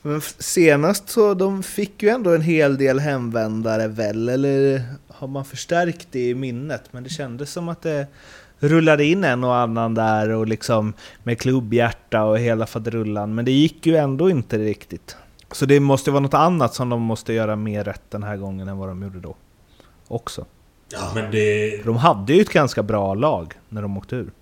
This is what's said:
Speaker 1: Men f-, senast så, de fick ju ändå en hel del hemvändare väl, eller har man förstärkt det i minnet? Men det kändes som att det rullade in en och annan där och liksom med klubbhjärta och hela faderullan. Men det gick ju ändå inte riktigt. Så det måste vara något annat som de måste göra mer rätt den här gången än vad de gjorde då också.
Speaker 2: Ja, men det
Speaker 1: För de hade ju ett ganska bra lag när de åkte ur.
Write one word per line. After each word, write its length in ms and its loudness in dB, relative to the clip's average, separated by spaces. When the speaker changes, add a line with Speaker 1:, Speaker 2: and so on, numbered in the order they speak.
Speaker 1:
Men 160 -4
f-, 220 -10
senast 680 4
så, 240 4
de 300 -2
fick 400 -6
ju 60 4
ändå 260 2
en 60 2
hel 360 2
del 220 2
hemvändare 880 -2
väl, 420 -2
eller 520 2
har 200 -14
man 180 -8
förstärkt 680 -4
det 180 -2
i 60 -2
minnet? 560 -8
Men 120 -16
det 60 -16
kändes 420 -10
som 180 -8
att 120 -10
det 260 -4
rullade 460 6
in 180 2
en 200 0
och 120 2
annan 380 0
där 360 2
och 180 0
liksom 460 0
med 160 -4
klubbhjärta 840 0
och 160 2
hela 260 0
faderullan. 720 -6
Men 100 -2
det 60 2
gick 340 2
ju 120 4
ändå 320 2
inte 280 0
riktigt. 600 -6
Så 140 -2
det 140 8
måste 320 2
vara 80 2
något 140 0
annat 400 4
som 160 -4
de 120 -2
måste 320 -4
göra 220 0
mer 280 -4
rätt 260 -8
den 140 -8
här 140 -8
gången 300 -10
än 100 -10
vad 120 -8
de 140 -10
gjorde 160 -12
då 160 -16
också. 380 -10
Speaker 2:
Ja, 260 -10
men 160 -4
det 500 0
Speaker 1:
För 60 -6
de 100 0
hade 360 2
ju 80 6
ett 80 2
ganska 340 0
bra 300 -2
lag 400 -2
när 120 -8
de 160 -6
åkte 180 -10
ur. 160 -8